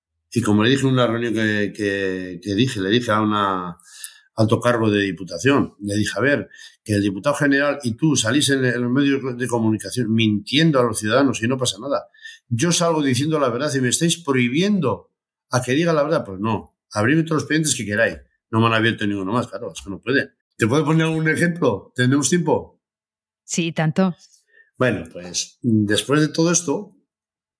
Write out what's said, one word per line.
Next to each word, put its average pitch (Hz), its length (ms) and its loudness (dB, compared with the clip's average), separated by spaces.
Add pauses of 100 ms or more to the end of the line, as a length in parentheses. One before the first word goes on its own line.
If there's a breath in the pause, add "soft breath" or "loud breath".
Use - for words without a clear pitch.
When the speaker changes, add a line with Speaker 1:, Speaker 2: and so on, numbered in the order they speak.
(320)
Speaker 1:
Y 113 100 0
como 104 220 4
le 120 80 4
dije 135 160 2
en 131 60 2
una 123 120 4
reunión 113 280 -2
que, 107 420 0
que, 95 640 -2
que 101 140 -4
dije, 120 240 0
le 95 100 -2
dije 117 220 0
a 107 100 2
una 98 560 -2 (580 loud breath)
alto 110 240 2
cargo 117 300 0
de 104 140 2
diputación, 98 760 -2
le 101 160 -4
dije, 104 200 0
a 104 60 -2
ver, 127 280 0 (340 loud breath)
que 107 120 -2
el 101 80 2
diputado 104 320 0
general 143 480 0
y 120 120 -2
tú 156 200 2
salís 123 340 2
en, 135 160 2
en 120 160 0
los 120 100 0
medios 135 460 0
de 120 100 -4
comunicación 110 640 -2
mintiendo 113 680 2
a 123 40 4
los 113 140 -2
ciudadanos 117 460 0
y 117 40 0
no 127 120 -2
pasa 120 200 -4
nada. 131 280 -4 (400 loud breath)
Yo 131 240 0
salgo 165 320 2
diciendo 147 360 0
la 135 100 2
verdad 131 260 -2
y 131 60 0
me 123 80 2
estáis 165 280 0
prohibiendo 135 960 0 (400)
a 123 100 0
que 123 120 -2
diga 165 200 2
la 151 80 2
verdad. 147 240 -2
Pues 95 140 -12
no, 104 360 -4 (160)
abridme 131 300 2
todos 160 140 -2
los 135 80 -2
expedientes 151 320 -2
que 110 100 -6
queráis. 104 320 0 (320)
No 113 100 2
me 117 60 4
han 113 80 2
abierto 113 320 0
ninguno 101 280 -4
más, 120 140 -2
claro, 101 240 -12
es - 100 -16
que 101 100 -14
no 90 100 -12
puede. 127 300 -2 (260)
¿Te 113 80 0
puedo 143 180 2
poner 160 220 2
algún 160 240 0
ejemplo? 156 680 0
¿Tenemos 135 320 2
tiempo? 147 540 0 (640)
Speaker 2:
Sí, 165 280 -4
tanto. 170 440 0 (640 soft breath)
Speaker 1:
Bueno, 110 260 0 (100)
pues 90 480 -10
después 110 600 2
de 151 80 2
todo 165 220 0
esto, 165 460 -4 (640)